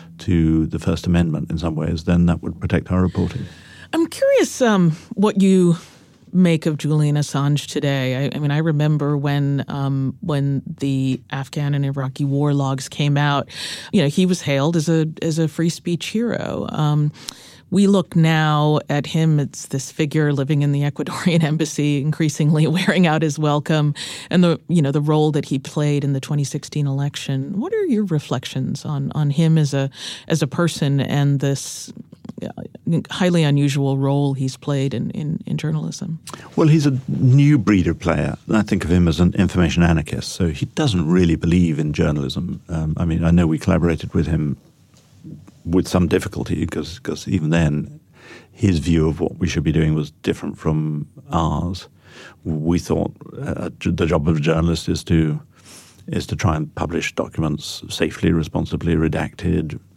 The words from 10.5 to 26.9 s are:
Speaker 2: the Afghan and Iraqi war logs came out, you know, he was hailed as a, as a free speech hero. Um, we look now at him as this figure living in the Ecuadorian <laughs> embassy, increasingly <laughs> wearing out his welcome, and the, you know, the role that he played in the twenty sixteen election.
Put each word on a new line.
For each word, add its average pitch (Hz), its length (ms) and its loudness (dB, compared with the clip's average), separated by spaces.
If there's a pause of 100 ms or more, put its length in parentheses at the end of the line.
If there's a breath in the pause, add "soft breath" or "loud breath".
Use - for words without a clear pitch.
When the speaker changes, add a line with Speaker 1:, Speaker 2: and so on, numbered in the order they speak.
Speaker 2:
the 135 640 -2
Afghan 143 460 -4
and 139 100 0
Iraqi 139 400 -4
war 143 300 0
logs 135 340 -2
came 143 280 0
out, 143 320 0 (420 loud breath)
you 202 100 4
know, 139 60 4
he 180 180 2
was 180 160 0
hailed 143 340 0
as 160 140 0
a, 160 180 2 (140)
as 160 160 -2
a 160 100 0
free 165 220 -2
speech - 380 -6
hero. - 600 -4
Um, 147 420 0 (580 loud breath)
we 196 160 4
look 196 300 2
now 156 640 4 (100)
at 143 160 0
him 160 340 2
as - 280 -6
this - 240 -6
figure 151 420 0
living 143 300 0
in 143 80 2
the 143 100 0
Ecuadorian 165 600 0
<laughs> 147 80 0
embassy, 147 500 0
increasingly 156 680 2
<laughs> - 0 -
wearing 180 380 2
out 160 160 2
his 156 160 -2
welcome, 151 560 0 (380 loud breath)
and 185 120 6
the, 170 160 2 (100)
you 170 120 4
know, 139 100 2
the 147 100 0
role 151 300 2
that 143 140 0
he 135 140 -2
played 147 440 -2
in 143 100 0
the 135 60 0
twenty 147 240 -2
sixteen 143 440 -4
election. 139 720 -4